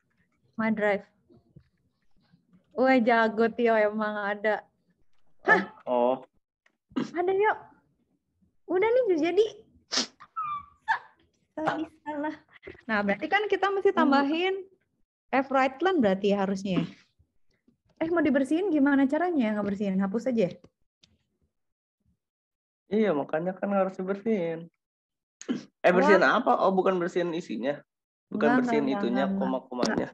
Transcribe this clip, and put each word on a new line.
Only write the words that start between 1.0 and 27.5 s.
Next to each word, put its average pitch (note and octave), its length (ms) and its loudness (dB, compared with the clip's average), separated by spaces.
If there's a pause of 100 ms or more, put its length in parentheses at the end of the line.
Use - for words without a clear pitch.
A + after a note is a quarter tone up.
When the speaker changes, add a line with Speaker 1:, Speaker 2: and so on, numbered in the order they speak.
Speaker 1:
Wah, C4 220 4
jago A3+ 560 2
Tio A3+ 240 2
emang G#3+ 420 -2
ada. G#3 460 -4 (800)
Hah? G3 240 2 (180)
Speaker 2:
Oh. B2 320 2 (960)
Speaker 1:
Ada, F4+ 180 0
yuk. G4+ 240 2 (1120)
Udah F#4 220 0
nih, A#4 260 2
jadi. F4 300 2 (2000)
Bisa, D#4 220 -4
bisa D#4 420 -12
lah. D4+ 160 -6 (480)
Nah, G#3+ 160 -4
berarti G#3 300 -4
kan G#4 180 0
kita G4 240 0
mesti G4 240 2
tambahin D#4+ 640 2 (720)
F C4 160 0
right C4 320 0
line F4 240 2
berarti G3 320 2
ya G3 80 0
harusnya. F#3+ 400 -2 (1160)
Eh, D#4+ 80 -4
mau E4+ 160 2
dibersihin D4+ 480 0
gimana C#4 320 4
caranya C#4 560 0
ngebersihin? G3+ 400 -2
Hapus G3 320 -2
aja. G#3+ 160 0 (2500)
Speaker 2:
Iya, G#3 240 2
makanya D#3 400 -2
kan G3 240 -8
harus F#3+ 160 0
dibersihin. F#3 800 -4 (1120)
Eh, F3 80 4
Speaker 1:
Wah. - 0 -
Speaker 2:
bersihin F#3 320 6
apa? G#3 400 2
Oh, F#3+ 80 2
bukan F#3 240 2
bersihin E3+ 400 -2
isinya. C#3+ 400 -6 (560)